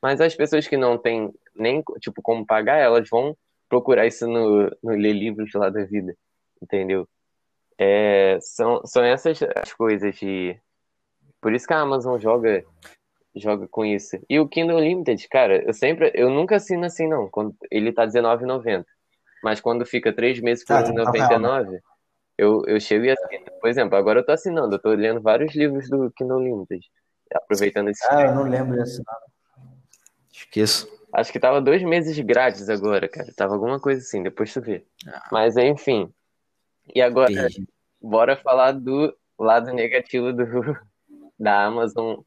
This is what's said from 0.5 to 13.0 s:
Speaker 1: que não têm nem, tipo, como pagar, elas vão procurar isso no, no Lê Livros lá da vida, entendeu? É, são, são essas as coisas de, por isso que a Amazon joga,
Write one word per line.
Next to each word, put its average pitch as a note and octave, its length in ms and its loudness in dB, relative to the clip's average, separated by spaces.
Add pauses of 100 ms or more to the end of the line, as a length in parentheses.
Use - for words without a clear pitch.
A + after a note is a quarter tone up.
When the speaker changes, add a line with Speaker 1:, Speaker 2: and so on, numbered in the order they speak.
Speaker 1:
que C#3+ 100 -2
não B2 200 2
têm A2+ 340 -2 (240)
nem, A#2+ 280 -2 (180)
tipo, - 220 -12
como A2+ 240 -2
pagar, A2 320 2
elas A#2 320 4
vão C3+ 260 0 (320)
procurar B2 380 4
isso A#2 220 -4
no, G#2+ 420 2 (120)
no A2+ 100 -4
Lê G#2 200 2
Livros G#2+ 420 -4
lá G2+ 140 0
da G2+ 160 -4
vida, F#2+ 300 -6 (480)
entendeu? F#2+ 440 -4 (720)
É, G2 640 4
são, A#2 460 -2
são B2 160 2
essas B2+ 380 0 (160)
as - 160 -8
coisas G#2 420 0
de, F#2 420 -6 (840)
por G#3 120 0
isso B2 140 -4
que F3 60 -2
a D#3 80 2
Amazon B2+ 400 -2
joga, A2 440 2 (680)